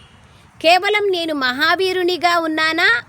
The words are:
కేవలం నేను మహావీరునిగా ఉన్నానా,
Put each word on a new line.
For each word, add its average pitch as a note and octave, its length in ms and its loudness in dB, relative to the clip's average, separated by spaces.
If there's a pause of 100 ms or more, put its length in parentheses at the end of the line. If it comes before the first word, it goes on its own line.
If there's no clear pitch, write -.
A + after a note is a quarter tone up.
(600)
కేవలం G4 500 2
నేను E4 220 -2
మహావీరునిగా F4 1040 0
ఉన్నానా, D#4+ 680 0